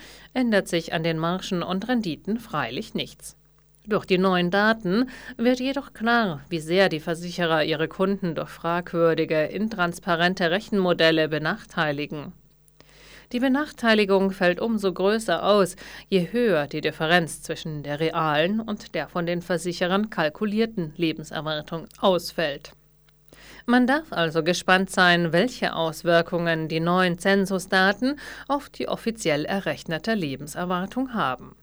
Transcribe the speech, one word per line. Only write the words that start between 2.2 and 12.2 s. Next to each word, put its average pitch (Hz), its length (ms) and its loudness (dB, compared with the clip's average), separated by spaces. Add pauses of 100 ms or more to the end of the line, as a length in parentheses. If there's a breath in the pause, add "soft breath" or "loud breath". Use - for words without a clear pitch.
freilich 151 540 -6
nichts. - 440 -10 (480)
Durch 208 200 -2
die 185 120 2
neuen 180 340 2
Daten 214 580 2 (280 loud breath)
wird 247 240 2
jedoch 269 320 -6
klar, 220 560 0
wie 165 100 -2
sehr 175 300 4
die 160 100 -4
Versicherer 170 640 0
ihre 156 240 0
Kunden 190 480 -2
durch 151 140 -6
fragwürdige, 165 920 0
intransparente 180 1080 0
Rechenmodelle 160 800 2
benachteiligen. 151 1040 -4 (1000 loud breath)